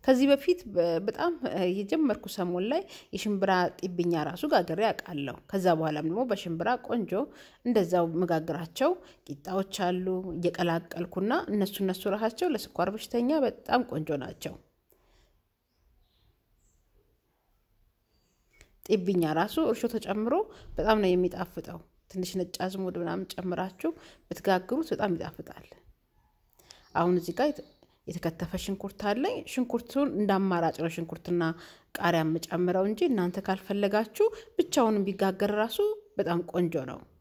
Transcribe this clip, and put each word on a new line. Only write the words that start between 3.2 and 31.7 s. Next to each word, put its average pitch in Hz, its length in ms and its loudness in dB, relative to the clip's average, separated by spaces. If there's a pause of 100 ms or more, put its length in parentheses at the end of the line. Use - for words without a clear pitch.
ጢብኛ 175 400 -2 (100)
ራሱ 151 240 -4
ጋግሬ 170 360 2
አውቃለሁ። 147 520 -4 (100)
ከዛ 190 280 -2
በኋላም 156 340 0
ደግሞ 185 180 0
በሽምብራ 180 440 -2 (120)
ቆንጆ 226 300 -2 (540)
እንደዛው 180 460 4
መጋግራቸው 170 800 0 (320)
ቂጣዎች 196 580 -6
አሉ 185 240 0 (240)
እየቀላቀልኩና 170 1040 -2 (160)
እነሱ፣ 196 320 0
እነሱ 185 320 -2
ራሳቸው 226 380 0
ለስኳር 202 420 -2
በሽተኛ 240 400 -2 (100)
በጣም - 440 0
ቆንጆ 156 320 -6
ናቸው። - 380 -10 (4000)
ጢብኛ 185 400 2 (100)
ራሱ 175 220 0 (100)
እርሾ 233 240 0
ተጨምሮ 214 440 -2 (400)
በጣም 214 260 2
ነው 196 100 4
የሚጣፍጠው። 175 680 -2 (300)
ትንሽ 180 240 -6
ነጭ 175 260 -4
አዝሙድ 185 380 -4
ምናምን 175 320 -4
ጨምራችሁ 185 600 -4 (340)
ብትጋግሩት 196 680 0
በጣም 202 240 0
ይጣፍጣል። - 520 -10 (1300)
አሁን 175 200 4
እዚህ 170 200 -2
ጋር 277 120 2
የተ-፣ - 180 -4 (420)
የተከተፈ 165 500 -6
ሽንኩርት 196 480 -6
አለኝ። 262 300 0 (100)
ሽንኩርቱን 254 680 -2
እንደ 202 200 2
አማራጭ 180 440 2
ነው 165 120 -2
ሽንኩርትና 170 540 -4 (500)